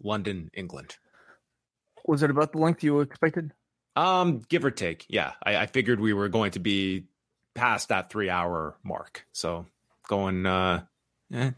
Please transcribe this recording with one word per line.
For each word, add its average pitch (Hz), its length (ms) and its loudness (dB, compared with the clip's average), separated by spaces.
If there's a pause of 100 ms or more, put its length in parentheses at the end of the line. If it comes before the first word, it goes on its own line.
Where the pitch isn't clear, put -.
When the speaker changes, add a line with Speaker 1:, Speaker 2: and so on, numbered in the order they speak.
Speaker 1:
London, 101 500 -4
England. 85 440 -12 (1080)
Speaker 2:
Was 151 160 2
it 151 80 4
about 147 220 2
the 156 80 -4
length 160 240 2
you 147 160 4
expected? 156 520 -2 (440)
Speaker 1:
Um, 175 540 2
give 160 160 2
or 139 40 4
take, 85 400 -4
yeah. 80 220 0 (120)
I, 104 140 2
I 95 80 0
figured 117 340 2
we 107 140 2
were 101 160 0
going 101 220 2
to 95 80 -6
be 95 480 0 (480)
past 113 340 0
that 95 220 -2
three-hour 87 720 -2
mark. - 480 -10
So 85 340 -6 (420)
going, 95 380 -2
uh, 92 380 2 (500)
eh, 127 240 0